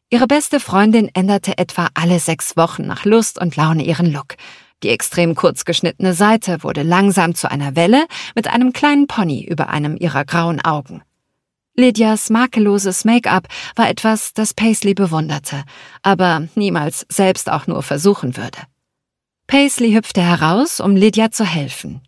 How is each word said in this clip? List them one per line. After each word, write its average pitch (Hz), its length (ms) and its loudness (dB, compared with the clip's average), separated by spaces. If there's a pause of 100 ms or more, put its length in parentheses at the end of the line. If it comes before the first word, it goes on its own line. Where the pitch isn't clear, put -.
(100)
Ihre 240 180 2
beste 285 320 0
Freundin 214 520 2
änderte 196 460 0
etwa 175 360 -2
alle 170 260 2
sechs - 360 -4
Wochen 170 300 0
nach - 180 -8
Lust 220 360 2
und 170 160 -4
Laune 160 280 0
ihren 165 280 0
Look. 143 240 -10 (480)
Die 104 60 0
extrem 165 440 0
kurz - 300 0
geschnittene 175 500 -2
Seite 202 480 0
wurde 151 200 -4
langsam 175 520 2
zu - 160 -4
einer 139 240 -6
Welle 214 320 4 (300)
mit 226 100 -2
einem 247 260 2
kleinen 285 360 2
Pony 165 360 -2
über 160 260 -4
einem 151 260 -4
ihrer 147 280 -2
grauen 165 360 -2
Augen. 151 420 -4 (720)
Lydias 220 540 2
makelloses 208 760 0
Make-up 220 440 2 (260)
war 233 140 2
etwas, - 460 -2
das 214 200 -4
Paisley 214 400 0
bewunderte, 156 680 -4 (380)
aber 175 520 2
niemals 170 540 -2
selbst - 420 0
auch 151 160 -4
nur 170 160 -4
versuchen 147 540 0
würde. 107 220 -12 (880)
Paisley 269 460 2
hüpfte 208 300 2
heraus, 175 580 2
um 202 160 2
Lydia 214 340 4
zu 220 140 -2
helfen, 139 640 -6